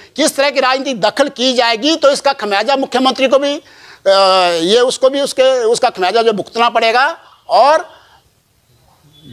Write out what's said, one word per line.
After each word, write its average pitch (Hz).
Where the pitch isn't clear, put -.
कि 277
इस -
तरह 285
की 269
राजनीतिक 262
दखल 208
की 254
जाएगी 233
तो 285
इसका 277
खमियाजा 214
मुख्यमंत्री 262
को 269
भी, 285
अ, 330
ये 190
उसको 262
भी 277
उसके, 262
उसका 226
खमियाजा 190
जो 226
भुगतना 226
पड़ेगा। 226
और 262